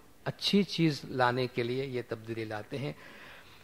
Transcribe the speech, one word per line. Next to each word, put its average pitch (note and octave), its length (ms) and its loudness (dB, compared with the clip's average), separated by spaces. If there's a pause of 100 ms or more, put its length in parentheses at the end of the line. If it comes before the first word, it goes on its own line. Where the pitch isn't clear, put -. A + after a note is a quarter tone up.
(260)
अच्छी - 380 4
चीज़ D#3+ 460 2
लाने B2+ 380 4
के A#2+ 160 -2
लिए B2+ 220 -2
ये B2 160 -4
तब्दीली A2+ 440 -6
लाते G#2+ 320 -6
हैं। D3 180 -4 (680)